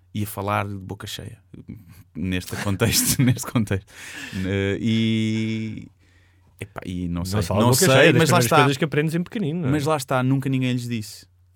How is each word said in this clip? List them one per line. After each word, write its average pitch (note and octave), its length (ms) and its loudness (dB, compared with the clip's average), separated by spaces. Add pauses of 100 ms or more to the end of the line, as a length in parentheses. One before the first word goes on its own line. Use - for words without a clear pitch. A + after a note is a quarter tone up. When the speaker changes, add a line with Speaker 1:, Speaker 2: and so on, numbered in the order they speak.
(140)
Speaker 1:
E G#2+ 100 -2
a G2+ 40 -6
falar G2+ 400 -2
de G2+ 80 -10
boca G2 320 -12
cheia. - 320 -14 (760)
Neste F#2 420 -4
contexto, - 640 0
<laughs> - 20 4
neste - 280 2
contexto. G#2 400 -2 (540)
Eh, G2 340 0
e, A2 1080 -2 (720)
epá, - 260 -14
e F2+ 220 -6
não F2 180 -4
sei. F#2+ 120 -4
Speaker 2:
Não G#2 40 0
se E2+ 60 -2
fala G2 140 2
Speaker 1:
Não A#2+ 100 6
Speaker 2:
de B2+ 80 4
boca F#3 120 4
Speaker 1:
sei, C3 100 6
Speaker 2:
cheia, E3+ 120 8
das - 80 4
Speaker 1:
mas D#3+ 80 4
lá F3 80 4
Speaker 2:
primeiras - 80 4
Speaker 1:
está. E3+ 120 4
Speaker 2:
coisas C#3+ 200 4
que F3 80 -2
aprendes D3+ 300 0
em F3 80 0
pequenino, F3 380 -4
não C3+ 80 -2
é? - 20 2
Speaker 1:
Mas D3 140 0
lá D#3 120 0
está, C3+ 240 -2
nunca C3+ 260 2
ninguém C3 260 0
lhes A#2+ 140 -4
disse. A2+ 380 -8 (300)